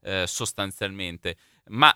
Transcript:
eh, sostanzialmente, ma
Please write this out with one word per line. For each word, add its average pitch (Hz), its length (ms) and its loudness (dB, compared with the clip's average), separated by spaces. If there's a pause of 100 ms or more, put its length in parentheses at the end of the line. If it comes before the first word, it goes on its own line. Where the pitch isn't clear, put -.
eh, 95 260 0
sostanzialmente, 98 1080 -6 (300)
ma 135 280 6